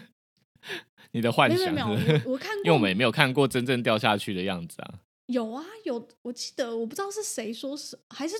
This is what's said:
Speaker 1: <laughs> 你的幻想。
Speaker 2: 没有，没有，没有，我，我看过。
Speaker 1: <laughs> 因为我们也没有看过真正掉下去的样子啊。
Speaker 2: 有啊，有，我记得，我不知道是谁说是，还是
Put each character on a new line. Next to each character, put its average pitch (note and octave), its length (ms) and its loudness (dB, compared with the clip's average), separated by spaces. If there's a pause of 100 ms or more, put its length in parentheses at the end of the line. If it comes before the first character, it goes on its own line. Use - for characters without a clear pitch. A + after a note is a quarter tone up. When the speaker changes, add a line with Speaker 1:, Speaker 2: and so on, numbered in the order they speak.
(320)
Speaker 1:
<laughs> - 800 -16
你 A#2 80 -2
的 A#2 100 4
幻 C#3 240 6
想。 F4+ 200 2
Speaker 2:
没 - 60 0
有， - 80 -2
没 G#3 60 0
有， - 40 2
没 - 160 4
有， D3 100 4
我， B3+ 80 -4
我 C4 60 -2
看 G4 180 -8
过。 G4+ 60 -4
Speaker 1:
<laughs> - 20 -6
因 E3+ 60 4
为 - 20 8
我 D3 60 8
们 G2+ 100 4
也 F#2 60 2
没 A#2 100 2
有 A#2 80 4
看 C#3 220 4
过 C#3 120 4
真 B2 200 0
正 B2 160 2
掉 A2+ 160 4
下 G#2+ 180 4
去 G#2 160 -6
的 F2+ 120 -2
样 F2+ 220 -2
子 - 140 -16
啊。 - 200 -14 (280)
Speaker 2:
有 A#3+ 220 -2
啊， C#4 140 -10 (220)
有， A#3+ 200 -4 (140)
我 A#3+ 100 -10
记 - 240 -10
得， A#3 220 -4
我 A3+ 80 -4
不 A3+ 100 -8
知 G4 60 -6
道 G4 100 -6
是 G#4 120 -8
谁 A3 280 -8
说 C4+ 240 -8
是， - 240 -14 (120)
还 C#4+ 180 -8
是 G4 120 -6